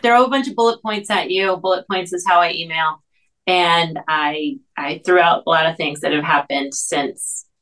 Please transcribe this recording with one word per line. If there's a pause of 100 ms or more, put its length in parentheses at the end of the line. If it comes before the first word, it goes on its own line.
throw
a
bunch
of
bullet
points
at
you."
Bullet
points
is
how
I
email. (420)
And
I, (180)
I
threw
out
a
lot
of
things
that
have
happened
since (160)